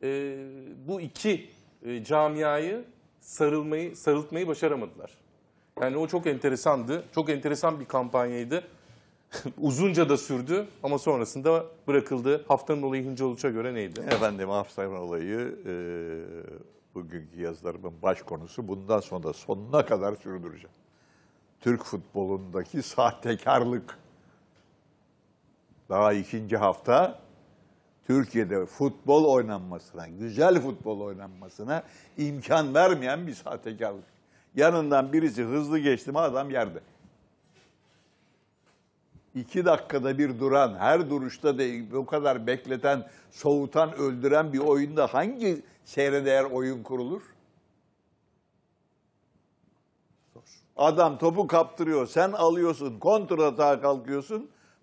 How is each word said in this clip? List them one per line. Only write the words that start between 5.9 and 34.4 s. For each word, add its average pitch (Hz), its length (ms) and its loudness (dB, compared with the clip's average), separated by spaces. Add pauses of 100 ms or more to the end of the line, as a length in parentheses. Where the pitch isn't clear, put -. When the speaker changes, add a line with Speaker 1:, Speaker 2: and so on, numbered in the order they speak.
Speaker 1:
o 160 100 -2
çok 170 200 0
enteresandı. 135 760 0 (120)
Çok 160 140 -2
enteresan 147 500 -2
bir 131 60 -12
kampanyaydı. 123 800 -2 (680)
<laughs> - 260 -12
Uzunca 156 520 2
da 143 80 4
sürdü 147 500 -2 (160)
ama 143 160 0
sonrasında 147 680 0 (220)
bırakıldı. 139 600 2
Haftanın 143 340 0
olayı 135 240 -2
Hıncal 131 260 -4
Uç'a 123 180 -2
göre 117 240 -4
neydi? 98 260 -6
Speaker 2:
Efendim, 104 500 0
haftanın 98 460 -4
olayı, 90 600 -6 (100)
e, 92 80 -6 (1200)
bugünkü 85 460 -12
yazılarımın 85 600 -8
baş 95 200 0
konusu. 82 460 -10
Bundan 98 320 0
sonra 92 240 -10
da - 100 -4
sonuna 123 520 0
kadar 104 300 0
sürdüreceğim. 90 600 -14 (840)
Türk 120 240 0
futbolundaki 95 1000 -6
sahtekarlık. 123 1160 0 (1900)
Daha 104 240 4
ikinci 107 440 -4
hafta 120 680 2 (840)
Türkiye'de 107 580 0
futbol 143 600 2
oynanmasına, 92 840 -2
güzel 117 540 2
futbol 107 400 -6
oynanmasına 98 840 -10 (340)
imkan 147 560 0
vermeyen 160 540 2
bir 135 60 -10
sahtekarlık. 107 680 -8 (520)